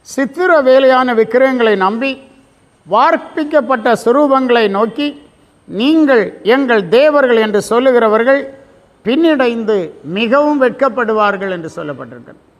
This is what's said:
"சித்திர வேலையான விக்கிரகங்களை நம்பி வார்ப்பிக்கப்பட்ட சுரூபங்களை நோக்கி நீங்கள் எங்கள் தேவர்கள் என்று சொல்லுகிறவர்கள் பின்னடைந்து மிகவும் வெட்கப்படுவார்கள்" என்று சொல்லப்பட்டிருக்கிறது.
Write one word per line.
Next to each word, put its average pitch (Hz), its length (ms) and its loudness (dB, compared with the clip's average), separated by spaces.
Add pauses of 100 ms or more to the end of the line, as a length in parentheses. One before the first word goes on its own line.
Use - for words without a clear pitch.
"சித்திர 320 600 -2
வேலையான 262 520 4
விக்கிரகங்களை 226 640 2
நம்பி 220 360 -2 (800)
வார்ப்பிக்கப்பட்ட 269 1040 0 (100)
சுரூபங்களை 254 640 2
நோக்கி 226 520 -4 (440)
நீங்கள் 254 800 0
எங்கள் 240 440 0
தேவர்கள் 269 480 2
என்று 214 340 2
சொல்லுகிறவர்கள் 240 720 2 (640)
பின்னடைந்து 233 840 0 (140)
மிகவும் 254 580 -2
வெட்கப்படுவார்கள்" 214 920 -2
என்று 165 240 -8
சொல்லப்பட்டிருக்கிறது. 131 680 -14 (160)